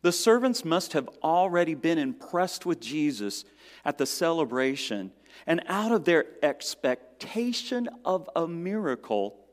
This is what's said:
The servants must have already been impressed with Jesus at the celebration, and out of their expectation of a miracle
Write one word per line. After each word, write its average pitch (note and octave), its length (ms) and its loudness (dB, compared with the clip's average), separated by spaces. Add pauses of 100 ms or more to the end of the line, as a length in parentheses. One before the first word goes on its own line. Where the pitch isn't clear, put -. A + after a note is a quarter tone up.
The F3 100 4
servants A#3 540 4
must E3+ 280 0
have C3+ 140 0 (160)
already F3 520 2
been D#3+ 220 0
impressed F3 680 -2
with E3+ 160 -2
Jesus B2 640 -4 (400)
at C#3+ 120 -2
the C3+ 80 2
celebration, C3 1040 -2 (360)
and E3 200 0
out G#3+ 240 -2
of G3 120 2
their E3 220 4 (180)
expectation A#3 1400 -4 (160)
of F#3 320 -2
a E3 120 0
miracle E3+ 920 -2 (140)